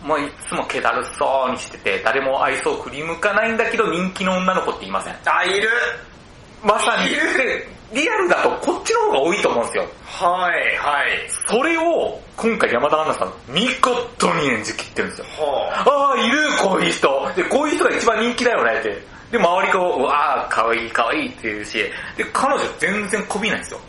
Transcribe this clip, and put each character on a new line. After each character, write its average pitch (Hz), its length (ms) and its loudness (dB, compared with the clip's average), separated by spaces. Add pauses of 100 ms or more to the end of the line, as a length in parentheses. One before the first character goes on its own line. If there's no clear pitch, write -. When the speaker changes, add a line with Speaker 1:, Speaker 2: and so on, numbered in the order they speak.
Speaker 1:
も 147 100 2
う 147 60 2
い 143 100 -4 (180)
つ 180 60 -4
も 156 120 0
気 131 140 -2
だ 117 120 4
る 123 120 0 (140)
そ 135 300 4
う - 20 2
に 120 80 -2
し - 140 -10
て - 60 -16
て、 98 260 0
誰 117 160 2
も 135 240 2
愛 135 140 2
想 - 180 0
振 127 140 -8
り 139 120 -8
向 165 140 -4
か 202 160 0
な 220 140 4
い 226 60 0
ん 226 40 0
だ 220 120 2
け - 80 -2
ど、 208 140 2
人 180 220 0
気 - 120 -4
の 185 120 2
女 185 180 2
の 175 80 2
子 - 80 -2
っ - 80 -6
て - 60 -10
い 190 80 -8
ま - 100 -2
せ - 80 -8
ん？ - 140 -10
Speaker 2:
あ、 175 200 2
い 190 160 2
る。 220 80 0 (920)
Speaker 1:
ま 214 160 4
さ 214 240 2
に。 262 80 2
Speaker 2:
い 294 40 0
る。 311 240 0
Speaker 1:
で、 233 300 -2 (260)
リ 302 160 0
ア - 60 -2
ル 370 120 2
だ - 140 4
と - 80 4
こ - 280 -2
っ - 60 -10
ち - 80 0
の 466 140 4
方 339 60 2
が 139 80 4
多 160 120 2
い 202 60 0
と - 100 2
思 123 140 2
う - 20 0
ん - 20 -4
で - 60 -8
す 104 60 0
よ。 92 60 0 (200)
Speaker 2:
は 180 500 0
い、 123 220 0
は 143 280 0
い。 - 220 -2 (220)
Speaker 1:
そ 220 140 2
れ 330 160 2
を、 320 420 0 (160)
今 226 220 0
回 - 120 -2
山 131 200 0
田 156 80 2
杏 147 160 -2
奈 101 40 -6
さ 98 60 -2
ん、 104 300 -12
見 208 120 0 (100)
事 233 580 0
に 151 140 0
演 110 140 0
じ 113 140 -8
き - 60 -8
っ - 80 -12
て - 100 -4
る 95 80 -2
ん - 20 -6
で - 60 -12
す - 40 -12
よ。 - 60 -12 (120)
Speaker 2:
は 143 480 -2
あ。 254 40 8
Speaker 1:
あ 277 220 4
あ、 240 80 0
い 226 80 2
る、 277 100 2 (200)
こ 190 160 2
う 175 80 2
い 170 80 2
う - 20 -2
人。 135 420 2
で、 180 100 0
こ 277 180 2
う 302 80 0
い - 20 0
う 349 40 0
人 339 80 0
が - 120 4
一 - 80 -2
番 220 160 2
人 240 140 0
気 247 100 -2
だ 240 80 -2
よ 156 100 0
ね 113 160 2
っ 107 40 -4
て。 104 200 -4 (300)
で、 - 60 0
周 185 280 4
り 190 60 0
が、 190 60 2
う 175 240 0
わ 143 480 0
ー、 - 40 -2
か 113 100 2
わ 117 100 2
い 117 120 -2
い、 113 40 -8
か 120 140 0
わ 120 100 0
い 156 120 -2
い - 20 -6
っ - 40 -10
て - 180 -6
言 104 120 -6
う - 20 -8
し、 110 140 -6 (400)
で、 - 120 -2
彼 277 240 2
女 - 80 0 (160)
全 196 300 -2
然 196 160 -2
媚 - 160 -4
び 214 80 -2
な 135 80 0
い 98 40 -6
ん - 20 -12
で - 60 -12
す - 40 -10
よ。 101 160 -12